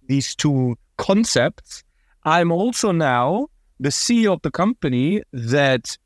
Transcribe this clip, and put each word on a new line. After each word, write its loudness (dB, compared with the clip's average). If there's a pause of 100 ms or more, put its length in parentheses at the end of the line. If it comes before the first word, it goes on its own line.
these -2
two 0 (220)
concepts. -2 (420)
I'm 4
also 0
now 0 (320)
the -2
C 0
E 2
O 2
of -4
the -4
company -2
that 0